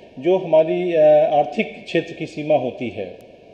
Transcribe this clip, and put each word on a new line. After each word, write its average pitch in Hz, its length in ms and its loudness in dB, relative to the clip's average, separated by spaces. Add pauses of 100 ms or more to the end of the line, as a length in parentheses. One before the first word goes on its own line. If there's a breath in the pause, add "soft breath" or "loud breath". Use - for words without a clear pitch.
(180)
जो 175 200 0
हमारी, 175 540 0
अ, 160 80 2 (320)
आर्थिक - 520 -2
क्षेत्र - 280 -4
की 156 140 -10
सीमा 151 280 -4
होती 127 340 -4
है, 101 160 -10 (500)